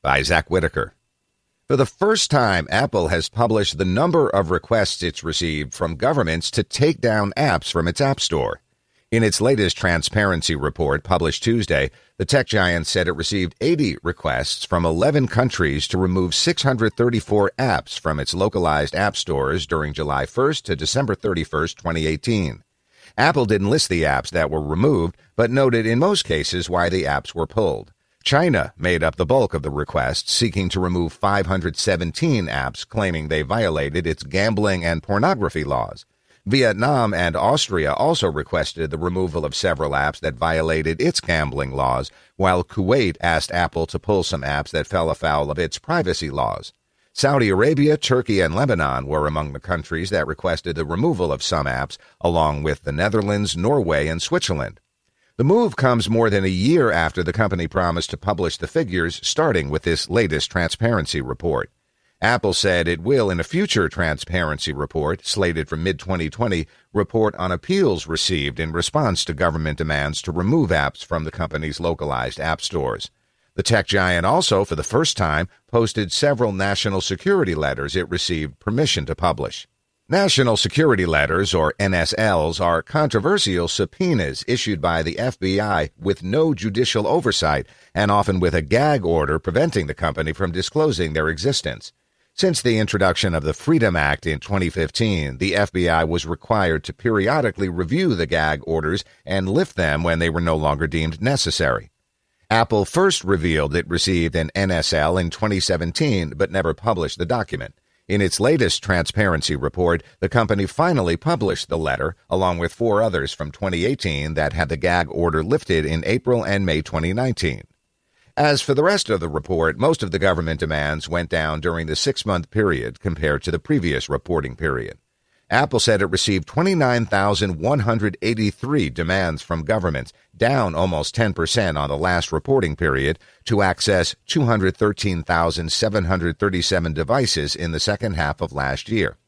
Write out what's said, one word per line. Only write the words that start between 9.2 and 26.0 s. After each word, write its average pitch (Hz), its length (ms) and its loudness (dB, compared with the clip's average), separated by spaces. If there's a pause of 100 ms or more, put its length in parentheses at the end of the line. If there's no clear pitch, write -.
its 107 160 2
latest 107 380 2
transparency 87 800 0
report 71 480 -2
published 82 400 0
Tuesday, 87 460 2 (280)
the 98 80 -2
tech 139 220 2
giant 87 380 2
said 90 220 0
it 87 60 0
received 87 480 -4
eighty 147 420 0
requests 67 640 -4
from 85 200 0
eleven 123 420 2
countries 82 600 0
to - 100 -2
remove 92 380 0
six - 280 0
hundred 113 320 0
thirty-four 107 640 2
apps 120 400 -2
from 78 220 -2
its 67 140 -4
localized 85 640 0
app 98 200 0
stores 73 500 -2
during 76 280 -2
July 69 320 -2
first 139 400 -2
to 92 100 -2
December 107 400 -2
thirty-first, 80 640 -2
twenty 82 300 -2
eighteen. 80 560 -2 (520)
Apple 139 300 2
didn't 101 240 2
list 139 200 2
the 87 120 2
apps 69 300 0
that 80 180 0
were 78 120 -2
removed, 87 540 0 (200)
but 117 160 2
noted 123 340 2
in 117 140 2
most 190 260 2